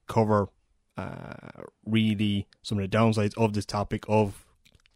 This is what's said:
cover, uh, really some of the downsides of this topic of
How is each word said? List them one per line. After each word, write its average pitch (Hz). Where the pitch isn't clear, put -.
cover, 107
uh, 60
really 107
some 104
of 95
the 110
downsides 107
of 113
this 104
topic 104
of 107